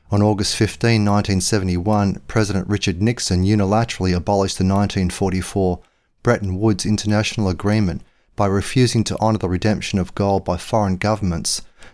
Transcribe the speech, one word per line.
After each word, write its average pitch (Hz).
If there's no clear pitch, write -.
On 101
August 104
fifteen, 113
nineteen 101
seventy-one, 98
President 98
Richard 95
Nixon 101
unilaterally 101
abolished 98
the 92
nineteen 95
forty-four 92
Bretton 101
Woods 107
International 107
Agreement 98
by 104
refusing 107
to -
honour 107
the 92
redemption 101
of 90
gold 98
by 90
foreign 98
governments 92